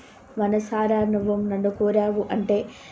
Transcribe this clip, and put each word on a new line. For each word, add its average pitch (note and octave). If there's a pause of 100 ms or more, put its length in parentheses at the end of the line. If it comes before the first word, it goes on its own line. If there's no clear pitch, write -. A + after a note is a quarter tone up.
(380)
మనసారా G#3+
నువ్వు G#3
నన్ను G3+
కోరావు G#3
అంటే, A2+ (340)